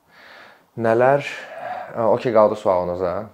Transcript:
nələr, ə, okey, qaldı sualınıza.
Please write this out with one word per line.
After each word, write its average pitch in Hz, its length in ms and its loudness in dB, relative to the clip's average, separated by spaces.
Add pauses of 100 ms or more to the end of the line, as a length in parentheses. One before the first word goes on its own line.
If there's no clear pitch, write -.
(760)
nələr, 123 480 2
ə, - 800 -10
okey, 117 300 0
qaldı 107 260 4
sualınıza. 90 540 -2 (200)